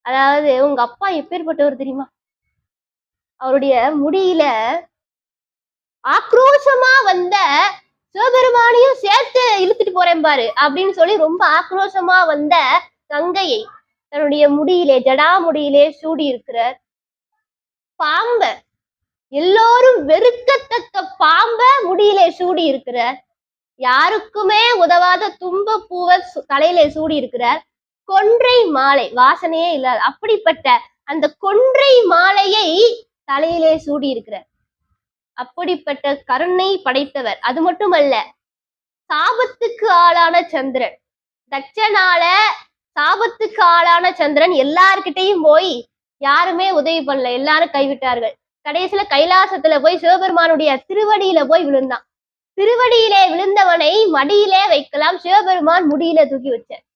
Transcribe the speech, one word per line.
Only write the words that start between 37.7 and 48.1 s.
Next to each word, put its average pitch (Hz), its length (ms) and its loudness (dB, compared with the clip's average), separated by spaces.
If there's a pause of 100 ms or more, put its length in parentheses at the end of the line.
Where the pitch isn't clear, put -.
சாபத்துக்கு 453 800 -4
ஆளான 339 540 2
சந்திரன், 262 560 -6 (540)
தட்சனால 370 720 0 (720)
சாபத்துக்கு 427 640 -4
ஆளான 339 520 2
சந்திரன் 311 380 0
எல்லார்கிட்டையும் 370 920 0
போய் 311 460 2 (300)
யாருமே 339 520 0
உதவி 320 360 -2
பண்ணல, 262 260 -4
எல்லாரும் 302 380 -2
கைவிட்டார்கள். 262 640 -4 (320)